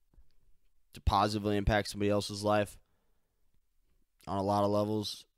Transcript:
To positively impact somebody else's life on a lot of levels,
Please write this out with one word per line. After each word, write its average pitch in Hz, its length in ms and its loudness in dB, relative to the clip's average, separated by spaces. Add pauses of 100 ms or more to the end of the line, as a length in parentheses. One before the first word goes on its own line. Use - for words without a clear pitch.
(960)
To - 60 -16
positively 104 560 2
impact 101 340 2
somebody 101 200 -2
else's 104 320 -2
life 104 340 0 (1500)
on 98 120 -4
a 95 40 -2
lot 101 220 0
of 101 60 2
levels, 104 540 -2 (140)